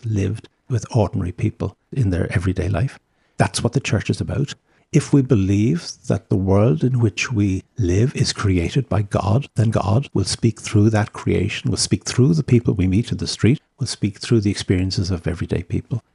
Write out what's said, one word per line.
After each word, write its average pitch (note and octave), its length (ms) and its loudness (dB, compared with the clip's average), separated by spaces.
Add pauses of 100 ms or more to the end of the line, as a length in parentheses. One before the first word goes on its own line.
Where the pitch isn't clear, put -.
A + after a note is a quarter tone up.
lived G#2 420 -4 (220)
with A#2 160 -4 (100)
ordinary F#2 380 0
people - 420 -4 (160)
in A#2 200 0
their E2+ 200 -2
everyday F2+ 380 -2
life. G#2+ 280 -2 (380)
That's - 260 -2
what A#2+ 120 -2
the C3+ 80 0
church - 280 -2
is A2 120 -2
about. G#2+ 320 -4 (400)
If - 180 0
we C#3 120 6
believe G#2+ 680 2 (140)
that - 240 -4
the - 60 2
world G2+ 480 2
in B2+ 160 0
which A2+ 320 -2
we G2+ 320 0 (160)
live G#2 360 2
is - 160 0
created F#2+ 560 0
by F2+ 140 0
God, G2+ 540 -2
then A2 160 2
God G#2+ 420 0
will G2 100 0
speak - 380 -2
through G#2+ 300 4
that G#2+ 220 0
creation, - 580 -2
will - 60 -2
speak - 280 -2
through C#3+ 300 2
the D3+ 80 0
people A#2+ 320 2
we F#2 120 2
meet F#2 240 0
in F#2 60 -2
the G2+ 80 -6
street, - 340 0 (200)
will A#2+ 80 -4
speak - 320 -6
through A#2 220 2
the G2 100 2
experiences F#2 580 -2
of F2+ 160 -4
everyday E2 380 -4
people. - 400 -6 (100)